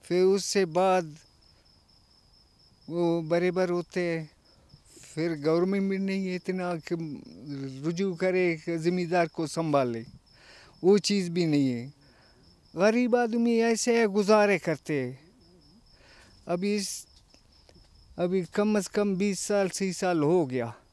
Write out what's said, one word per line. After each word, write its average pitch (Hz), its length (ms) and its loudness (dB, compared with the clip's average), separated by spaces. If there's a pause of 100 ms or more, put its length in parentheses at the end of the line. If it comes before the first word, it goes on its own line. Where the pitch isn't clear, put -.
फिर 180 200 0
उससे 190 440 2
बाद 180 460 0 (1700)
वो 170 340 0
बड़े-बड़े 175 500 0
होते 175 300 -4
हैं, 165 280 -4 (760)
फिर 165 320 -4
गवर्नमेंट 180 540 0
भी 190 100 -2
नहीं 190 260 -2
है 180 80 -4
इतना 180 480 -4
कि - 120 -6 (880)
रुजू 180 320 -2
करे 185 280 0 (120)
कि 170 240 -6
ज़मींदार 175 480 0
को 160 200 -6
संभाले, 135 560 0 (760)
वो 196 180 6
चीज़ 190 300 -2
भी 170 160 0
नहीं 143 240 2
है। 120 160 -6 (880)
गरीब 220 420 2
आदमी 233 460 0
ऐसे 233 460 2
गुजारे 208 520 4
करते 151 420 -2
हैं। 127 160 -6 (1300)
अभी 196 280 -2
इस, - 300 -8 (1120)
अभी 180 340 0
कम 214 240 2
अज़ 190 140 -2
कम 202 260 0
बीस 196 240 -2
साल, 202 300 0
तीस 190 280 -4
साल 180 240 0
हो 160 240 4
गया 120 280 -4 (180)